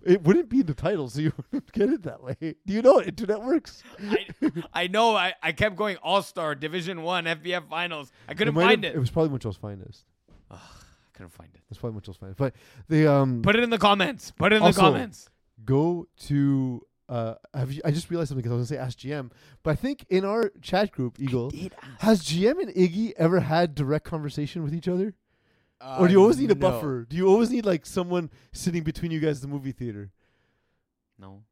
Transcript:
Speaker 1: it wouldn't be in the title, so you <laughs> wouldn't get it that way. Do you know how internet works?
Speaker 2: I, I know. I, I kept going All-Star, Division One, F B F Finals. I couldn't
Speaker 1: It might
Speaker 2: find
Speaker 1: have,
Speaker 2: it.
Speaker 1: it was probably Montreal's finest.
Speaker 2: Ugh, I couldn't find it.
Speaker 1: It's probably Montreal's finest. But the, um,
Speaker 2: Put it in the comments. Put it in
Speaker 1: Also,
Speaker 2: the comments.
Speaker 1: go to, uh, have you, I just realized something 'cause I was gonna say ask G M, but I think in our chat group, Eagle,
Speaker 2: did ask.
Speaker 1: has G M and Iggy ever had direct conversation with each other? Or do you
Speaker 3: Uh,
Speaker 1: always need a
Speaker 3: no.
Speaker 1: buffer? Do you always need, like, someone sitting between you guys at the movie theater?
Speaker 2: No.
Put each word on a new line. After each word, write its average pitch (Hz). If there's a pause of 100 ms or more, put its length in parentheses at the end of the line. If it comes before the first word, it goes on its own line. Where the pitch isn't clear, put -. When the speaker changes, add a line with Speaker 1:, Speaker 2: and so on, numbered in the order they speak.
Speaker 1:
it 185
wouldn't 220
be 240
in 190
the 139
title, 156
so 131
you 156 (100)
<laughs> -
wouldn't 147
get 226
it 254
that 135
way. 127
Do 160 (160)
you 226
know 294
how -
internet 196
works? 269 (180)
Speaker 2:
I, 240 (240)
I 175
know. 220
I, 180
I 160
kept 196
going 196
All-Star, 165
Division 165
One, 170
F 165
B 175
F 175
Finals. 160 (160)
I 156
couldn't 208
Speaker 1:
It 156
might 175
Speaker 2:
find 220
Speaker 1:
have, 160
Speaker 2:
it. 160
Speaker 1:
it -
was 123
probably 160
Montreal's 113
finest. 101 (460)
Speaker 2:
Ugh, 92
I -
couldn't 90
find 85
it. 80 (100)
Speaker 1:
It's -
probably 117
Montreal's 98
finest. 95
But 135 (360)
the, 156
um, 135
Speaker 2:
Put 202
it 240
in 233
the 220
comments. 190
Put 196
it 214
in 214
Speaker 1:
Also, -
Speaker 2:
the 190
comments. - (340)
Speaker 1:
go 160 (200)
to, 139 (240)
uh, 113 (180)
have 131
you, 147
I 156
just 160
realized 170
something 131
'cause 117
I 120
was 123
gonna 143
say 127
ask 123
G 131
M, 135 (320)
but 160
I 143
think 269
in 190
our 220 (100)
chat 196
group, 123
Eagle, 127
Speaker 2:
did 180
ask. 135
Speaker 1:
has 196
G 170
M 330
and 285
Iggy 185
ever 170
had 160
direct 147
conversation 147
with 147
each 170
other? 185 (840)
Or 180
do 180
you 196
Speaker 3:
Uh, 190
Speaker 1:
always 240
need 254
a 180
Speaker 3:
no. 139 (120)
Speaker 1:
buffer? 123
Do 147
you 185
always 220
need, 233
like, 175
someone 175 (220)
sitting 170
between 165
you 156
guys 151
at 123
the 139
movie 139
theater? 104 (1040)
Speaker 2:
No. 98